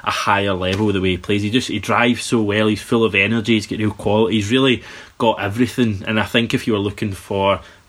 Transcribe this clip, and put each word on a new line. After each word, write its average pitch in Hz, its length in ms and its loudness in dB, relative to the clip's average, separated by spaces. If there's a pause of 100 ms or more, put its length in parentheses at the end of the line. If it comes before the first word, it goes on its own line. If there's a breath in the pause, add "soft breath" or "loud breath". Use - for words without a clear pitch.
a 107 60 -2
higher 101 440 0
level 95 380 0
the 98 80 0
way 92 100 2
he 92 80 0
plays. 104 240 -2
He 104 80 -2
just, 123 180 0
he 107 100 -4
drives 113 440 0
so 117 200 0
well. 104 240 2
He's 107 160 0
full 113 220 2
of 107 100 0
energy. 110 400 2
He's 104 120 0
got - 120 -6
real 107 120 0
quality. 107 460 0
He's 104 140 0
really 131 320 2 (360 loud breath)
got 110 240 2
everything. 110 640 0
And 110 140 0
I 101 40 0
think 117 300 0
if - 120 -2
you 113 80 0
were 101 40 0
looking 101 340 -4
for 98 480 0 (280 loud breath)